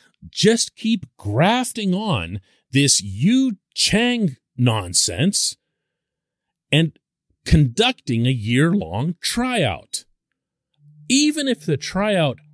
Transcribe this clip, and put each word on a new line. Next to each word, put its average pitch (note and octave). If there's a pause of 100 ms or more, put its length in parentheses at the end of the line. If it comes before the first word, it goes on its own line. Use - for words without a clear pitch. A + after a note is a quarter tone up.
(300)
just -
keep A3+ (120)
grafting F#3+
on G#2 (300)
this C#3
Yu F#3+ (180)
Chang A3 (180)
nonsense A2 (1120)
and D#3 (540)
conducting C3+
a B2+
year-long B2+
tryout. A#3 (1040)
Even D4
if -
the D3+
tryout F#3 (160)